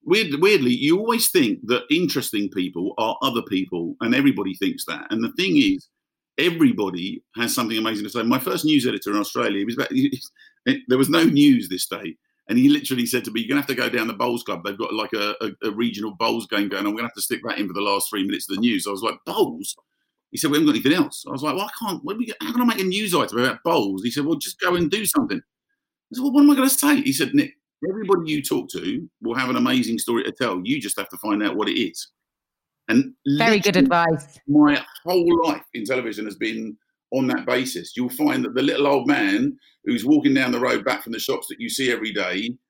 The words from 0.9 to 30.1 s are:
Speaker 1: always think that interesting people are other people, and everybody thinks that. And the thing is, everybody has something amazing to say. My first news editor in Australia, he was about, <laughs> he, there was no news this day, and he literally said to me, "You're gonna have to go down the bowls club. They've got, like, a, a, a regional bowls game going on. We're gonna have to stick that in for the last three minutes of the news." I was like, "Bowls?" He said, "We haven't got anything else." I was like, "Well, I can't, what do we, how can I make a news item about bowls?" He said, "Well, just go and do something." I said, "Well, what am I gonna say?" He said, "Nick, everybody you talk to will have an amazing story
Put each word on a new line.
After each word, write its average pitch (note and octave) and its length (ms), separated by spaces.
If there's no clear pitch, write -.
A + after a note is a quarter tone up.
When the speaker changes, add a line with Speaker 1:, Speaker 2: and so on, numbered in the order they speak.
Speaker 1:
always A3+ 320
think B2 360
that A#2+ 220
interesting C3+ 600
people F2+ 480
are A2 240
other A#2+ 220
people, F2+ 580
and A#2 120
everybody G#2 420
thinks F#2 300
that. D#2+ 240
And A2+ 140
the A#2 80
thing F#3 240
is, G2 320
everybody G#2+ 880
has A#2 200
something A2+ 220
amazing A2 260
to G#2 60
say. A#2 140
My A#2+ 160
first D3 260
news D3 200
editor G#2 260
in G#2 60
Australia, A2 420
he G2+ 60
was A#2 100
about, - 160
<laughs> - 20
he, C3 260
there B2+ 100
was C3+ 120
no - 140
news C#3 460
this F2+ 180
day, E2+ 280
and A2 80
he C3 120
literally C3+ 360
said A#2 200
to A2 60
me, A2+ 100
"You're A2 80
gonna C#3+ 120
have C#3 60
to C3+ 80
go A#2 140
down A2+ 180
the A#2 60
bowls A#2+ 300
club. F2 220
They've G2+ 120
got, A2 160
like, G#2+ 200
a, G#2 280
a, G#2 280
a - 20
regional G#2+ 440
bowls A2+ 320
game G#2 200
going G2 180
on. G#2 60
We're G#2+ 60
gonna A#2 120
have - 60
to G2+ 60
stick - 240
that A2 120
in G2+ 100
for F2 60
the G2 80
last G2+ 280
three G2 160
minutes - 240
of F#2+ 60
the G2+ 60
news." A2+ 260
I G2+ 40
was G2 120
like, A2 120
"Bowls?" D3 500
He - 60
said, D3 140
"We D3 60
haven't D#3 100
got D3 80
anything C#3 260
else." - 260
I B2+ 40
was C3 120
like, D3+ 120
"Well, G3 120
I - 200
can't, D#3 160
what F3+ 100
do A3 60
we, A3 220
how - 100
can B3 100
I B3 40
make A3 160
a - 20
news F#3+ 320
item A#2 240
about B2+ 240
bowls?" G#2 400
He A#2+ 80
said, C#3+ 140
"Well, E3 120
just - 220
go F3+ 160
and F3 160
do G#3+ 140
something." - 340
I - 760
said, B3+ 80
"Well, C4+ 100
what C#4+ 100
am D4 80
I C#4 40
gonna C4 140
say?" C#4+ 320
He C3+ 120
said, - 200
"Nick, - 200
everybody F#3+ 440
you D3 100
talk - 300
to G2+ 360
will A2+ 140
have B2+ 140
an B2+ 80
amazing A#2+ 420
story A#2 240